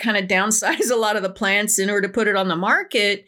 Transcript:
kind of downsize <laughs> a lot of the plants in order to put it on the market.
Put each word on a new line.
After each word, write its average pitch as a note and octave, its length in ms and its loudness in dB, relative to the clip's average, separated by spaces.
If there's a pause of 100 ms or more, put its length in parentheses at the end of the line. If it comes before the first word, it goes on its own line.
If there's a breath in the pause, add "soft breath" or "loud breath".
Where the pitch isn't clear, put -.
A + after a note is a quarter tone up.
kind A3 160 0
of G3 80 0
downsize G#3+ 640 0
<laughs> - 20 0
a B3 40 2
lot G#3+ 180 2
of G#3 80 -2
the F#3+ 80 -2
plants G3+ 480 0
in F#3+ 100 0
order G3+ 200 0
to G3 40 -12
put A3 140 0
it G#3 80 2
on F#3+ 140 0
the E3 80 0
market. G#3 720 0